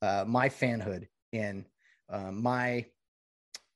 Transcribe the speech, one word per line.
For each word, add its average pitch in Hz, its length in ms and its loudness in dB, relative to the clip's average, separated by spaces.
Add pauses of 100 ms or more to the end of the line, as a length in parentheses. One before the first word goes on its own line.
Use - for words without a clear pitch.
uh, 98 260 2
my 123 220 4
fanhood 110 600 -2 (240)
in, 101 340 -4 (440)
uh, 98 220 -6
my, 123 540 0 (880)